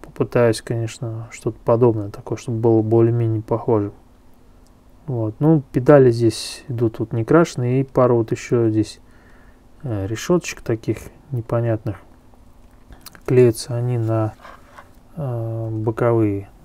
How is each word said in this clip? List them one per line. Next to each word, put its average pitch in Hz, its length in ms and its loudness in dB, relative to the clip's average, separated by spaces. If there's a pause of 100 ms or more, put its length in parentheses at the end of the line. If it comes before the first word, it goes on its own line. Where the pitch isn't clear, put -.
попытаюсь, - 640 -2
конечно, 113 680 -8
что-то - 340 -10
подобное 113 460 2
такое, - 280 -10
чтобы 117 200 -6
было 113 240 4
более-менее 113 600 2
похоже. 110 500 -2 (1120)
Вот. 113 320 -4
Ну, 151 240 4 (100)
педали 131 380 6
здесь 117 580 -2
идут 120 300 -2
вот 113 140 -8
не 113 120 -2
крашеные, 135 560 2
и 135 40 -2
пару 123 320 2
вот 113 160 -2
ещё 117 380 0
здесь, 107 300 -2 (840)
э, 104 240 -6
решёточек 165 560 -4
таких 113 360 -4 (320)
непонятных. 117 680 -4 (1300)
Клеятся 123 500 4
они 120 220 -2
на, 110 360 -2 (840)
э, 113 540 -6
боковые 110 800 0 (160)